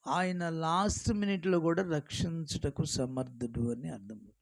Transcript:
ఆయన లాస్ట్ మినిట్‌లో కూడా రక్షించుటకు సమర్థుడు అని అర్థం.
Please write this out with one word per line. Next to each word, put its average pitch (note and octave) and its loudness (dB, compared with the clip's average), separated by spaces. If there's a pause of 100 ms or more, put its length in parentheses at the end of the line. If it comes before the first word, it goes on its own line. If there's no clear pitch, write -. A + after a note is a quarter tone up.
ఆయన F3 0
లాస్ట్ E3 2
మినిట్‌లో F#3+ 2
కూడా E3+ 2
రక్షించుటకు D3+ -2
సమర్థుడు B2 -2
అని B2 -4
అర్థం. G#2 -10 (220)